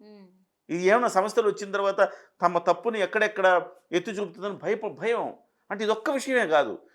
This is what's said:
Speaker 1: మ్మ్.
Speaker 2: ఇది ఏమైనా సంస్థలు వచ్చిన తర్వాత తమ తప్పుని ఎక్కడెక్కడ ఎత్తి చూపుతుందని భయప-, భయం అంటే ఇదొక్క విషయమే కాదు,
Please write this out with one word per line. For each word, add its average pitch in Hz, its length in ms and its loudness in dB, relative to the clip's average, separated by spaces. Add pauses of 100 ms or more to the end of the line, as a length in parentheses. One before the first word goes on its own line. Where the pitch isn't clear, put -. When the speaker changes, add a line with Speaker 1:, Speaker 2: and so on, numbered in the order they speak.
Speaker 1:
మ్మ్. 208 260 -20 (420)
Speaker 2:
ఇది 175 140 -4
ఏమైనా 226 240 4
సంస్థలు 208 400 2
వచ్చిన 202 240 -4
తర్వాత 196 380 2 (320)
తమ 175 160 2
తప్పుని 190 420 0
ఎక్కడెక్కడ 190 680 2 (240)
ఎత్తి 180 200 -2
చూపుతుందని 196 420 -8
భయప-, 196 400 -6
భయం 175 400 -4 (380)
అంటే 208 120 -6
ఇదొక్క 220 260 -2
విషయమే 262 380 0
కాదు, 143 320 2 (160)